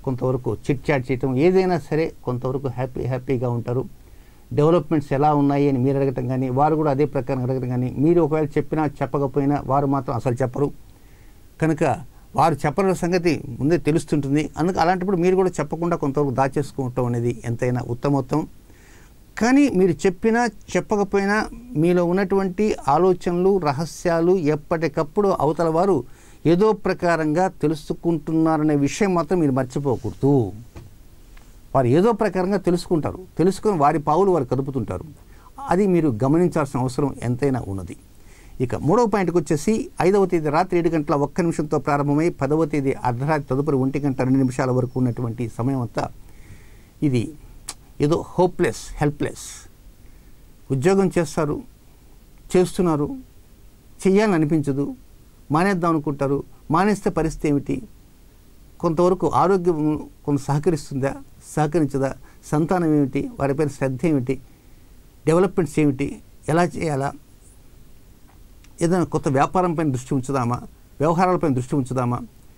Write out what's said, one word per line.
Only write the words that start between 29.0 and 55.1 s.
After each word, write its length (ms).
మాత్రం 240
మీరు 140
మర్చిపోకూడదు. 1000
వారు 120
ఏదో 260
ప్రకారంగా 540
తెలుసుకుంటారు, 520
తెలుసుకొని 400
వారి 200
పావులు 320
వారు 140
కదుపుతుంటారు. 600
అది 220
మీరు 300
గమనించాల్సిన 560
అవసరం 420
ఎంతైనా 380
ఉన్నది. 240
ఇక 140
మూడవ 320
పాయింట్కి 320
వచ్చేసి, 520
ఐదవ 260
తేదీ 220
రాత్రి 300
ఏడు 100
గంటల 260
ఒక్క 260
నిమిషంతో 380
ప్రారంభమై 500
పదవ 320
తేదీ 200
అర్ధరాత్రి 420
తదుపరి 260
ఒంటి 220
గంట 300
రెండు 160
నిమిషాల 340
వరకు 220
ఉన్నటువంటి 580
సమయం 220
అంతా 240
ఇది 200
ఏదో 240
హోప్‌లెస్, 480
హెల్ప్‌లెస్. 460
ఉద్యోగం 480
చేస్తారు, 440
చేస్తున్నారు, 520
చెయ్యాలని 280
అనిపించదు, 520